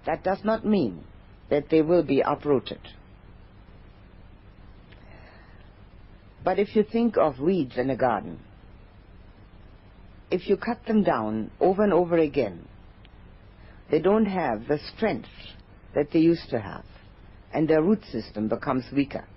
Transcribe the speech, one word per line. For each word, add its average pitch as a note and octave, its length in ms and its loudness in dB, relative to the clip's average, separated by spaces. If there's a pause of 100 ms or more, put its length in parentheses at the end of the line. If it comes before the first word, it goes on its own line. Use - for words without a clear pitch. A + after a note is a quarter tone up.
That D#3+ 180 -4
does F#3+ 200 -2
not A3 220 -2
mean C#3+ 380 0 (460)
that D3 200 0
they D#3+ 120 6
will E3 220 4
be C3+ 180 2
uprooted. - 580 -2 (3750)
But F#3 160 0
if G3+ 160 -2
you G#3+ 80 4
think A3+ 320 0
of C3 240 2
weeds D3 380 0
in B2+ 120 -2
a C3 60 0
garden, G#2+ 440 -2 (1900)
if - 200 -4
you G3 80 4
cut - 280 -6
them A3 180 2
down A2 480 -2 (100)
over F#3 220 4
and G3+ 100 4
over E3+ 240 2
again, C3+ 500 0 (1200)
they D3+ 100 2
don't G3+ 260 4
have C3+ 420 -4
the D3 120 0 (140)
strength - 360 -4 (680)
that D3 160 0
they E3 80 2
used E3 300 2
to A#2+ 100 -2
have, F#2 260 -12 (680)
and D3+ 140 0
their D#3 140 4
root G#3 300 0
system G#2+ 380 -6
becomes B2+ 420 -2
weaker. C3+ 340 -4 (120)